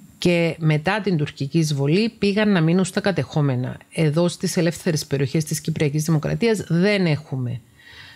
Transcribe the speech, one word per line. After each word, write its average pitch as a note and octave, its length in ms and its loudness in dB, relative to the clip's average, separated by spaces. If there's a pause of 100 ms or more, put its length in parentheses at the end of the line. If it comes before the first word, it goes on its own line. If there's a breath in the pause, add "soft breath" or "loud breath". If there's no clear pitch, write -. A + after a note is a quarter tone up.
(180)
και E3+ 400 2
μετά D#3 420 0
την F#3 160 0
τουρκική D3 420 -2
εισβολή D3+ 500 2
πήγαν G#3 440 0
να F3+ 80 4
μείνουν F3 240 4
στα - 160 -4
κατεχόμενα. C3+ 760 -2 (160)
Εδώ E3 360 2
στις - 280 -4
ελεύθερες E3 500 -2
περιοχές C#3+ 380 0
της D#3 160 -6
Κυπριακής D3+ 440 -2
Δημοκρατίας D#3 640 0
δεν F#3 380 2
έχουμε, B2+ 540 -2 (560 loud breath)